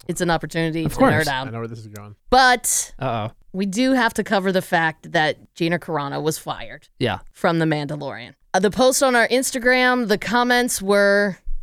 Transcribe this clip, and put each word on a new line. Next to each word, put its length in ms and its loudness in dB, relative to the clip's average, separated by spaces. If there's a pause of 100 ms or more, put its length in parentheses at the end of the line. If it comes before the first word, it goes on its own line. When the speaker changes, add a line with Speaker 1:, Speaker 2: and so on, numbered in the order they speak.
Speaker 1:
It's 140 -6
an 80 2
opportunity 560 -2
Speaker 2:
Of 80 -4
Speaker 1:
to 60 -4
Speaker 2:
course. 140 6
Speaker 1:
nerd 140 0
out. 200 -4
Speaker 3:
I 40 -10
know 80 -8
where 80 -6
this 120 -14
is 80 -16
going. 280 -18 (140)
Speaker 1:
But 680 2
Speaker 2:
Uh-oh. 320 -4 (200)
Speaker 1:
we 140 -4
do 260 0
have 220 2
to 100 -2
cover 300 0
the 80 2
fact 500 -2
that 440 -2
Gina 240 0
Carano 440 -6
was 140 -2
fired 500 -12 (120)
Speaker 2:
Yeah. 200 -2 (140)
Speaker 1:
from 260 0
The 60 2
Mandalorian. 680 -6 (180)
Uh, 60 2
the 120 2
post 320 2
on 140 4
our 100 4
Instagram, 800 2
the 100 2
comments 640 0
were 560 2 (260)